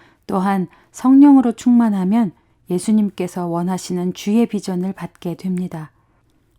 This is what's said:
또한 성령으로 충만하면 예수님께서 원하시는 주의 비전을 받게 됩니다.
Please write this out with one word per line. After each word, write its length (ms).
또한 420
성령으로 600
충만하면 800
예수님께서 800
원하시는 720
주의 320
비전을 460
받게 420
됩니다. 560